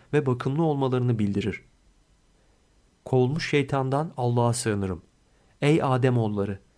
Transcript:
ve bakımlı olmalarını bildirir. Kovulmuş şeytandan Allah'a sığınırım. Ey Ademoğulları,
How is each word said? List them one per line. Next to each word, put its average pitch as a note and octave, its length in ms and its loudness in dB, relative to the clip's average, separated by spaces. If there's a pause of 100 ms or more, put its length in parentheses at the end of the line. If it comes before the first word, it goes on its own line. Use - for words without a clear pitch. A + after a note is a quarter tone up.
(140)
ve D3 120 2
bakımlı C3+ 380 -2
olmalarını B2+ 560 0
bildirir. G2+ 420 -2 (1400)
Kovulmuş B2+ 440 0
şeytandan C#3 680 0
Allah'a A#2+ 360 2
sığınırım. G2+ 480 -2 (600)
Ey D#3 220 2
Ademoğulları, A2+ 760 0 (180)